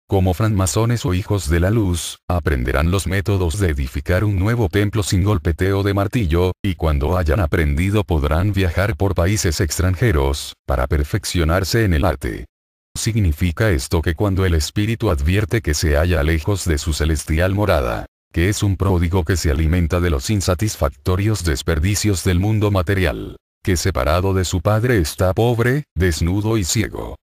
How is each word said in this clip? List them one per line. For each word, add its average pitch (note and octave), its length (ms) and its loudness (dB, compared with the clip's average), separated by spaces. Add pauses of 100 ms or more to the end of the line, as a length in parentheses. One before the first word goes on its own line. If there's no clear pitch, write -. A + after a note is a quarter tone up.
como F#2 260 2
francmasones A2 720 0
o F2+ 80 0
hijos F#2+ 340 -2
de E2 120 2
la F#2 100 2
luz, G2 480 -2 (100)
aprenderán C#2+ 640 0
los F#2+ 160 0
métodos F#2+ 540 0
de F#2 80 2
edificar D2 560 -2
un G#2 120 0
nuevo G#2+ 320 0
templo G2+ 360 0
sin F2+ 180 2
golpeteo G2 640 0
de G2+ 100 0
martillo, F#2 640 0
y F#2+ 140 -2
cuando D2+ 420 0
hayan E2+ 220 2
aprendido E2+ 640 0
podrán D#2+ 500 0
viajar F#2 440 0
por G2 180 0
países F#2 460 0
extranjeros, F2 920 0 (120)
para C2 220 -2
perfeccionarse F2 960 0
en F2+ 100 2
el D2 100 0
arte. A1+ 420 -4 (520)
¿Significa G2+ 720 0
esto D#2 320 0
que E2+ 140 -2
cuando F#2+ 280 0
el F2 100 2
espíritu G#2+ 540 -2
advierte F2+ 540 0
que D#2 100 -2
se D2 240 0
halla E2 280 2
lejos E2 400 -2
de D2+ 140 0
su D#2 140 -4
celestial D#2+ 640 0
morada, D2 520 0 (260)
que E2+ 160 2
es G#2 160 -2
un G2 120 2
pródigo F2+ 480 0
que F#2+ 120 0
se D#2+ 160 0
alimenta E2 480 2
de F2 100 0
los C#2 200 -2
insatisfactorios G2 1160 -2
desperdicios E2+ 800 0
del F2+ 160 2
mundo G#2 320 0
material, F#2 640 -2 (260)
que F#2 140 0
separado F2 580 0
de F#2 100 0
su F2 180 -2
padre A2 360 2
está F#2 340 0
pobre, A#2+ 520 0 (100)
desnudo F#2 640 0
y F#2+ 60 -2
ciego? A1+ 500 -4 (160)